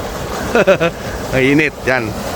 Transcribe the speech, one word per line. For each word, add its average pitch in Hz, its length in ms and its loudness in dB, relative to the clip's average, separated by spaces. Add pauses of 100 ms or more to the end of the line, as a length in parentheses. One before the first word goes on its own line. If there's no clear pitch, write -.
(520)
<laughs> 170 880 2
Ang 131 60 4 (120)
init, 151 160 4 (160)
yan. 123 160 2 (320)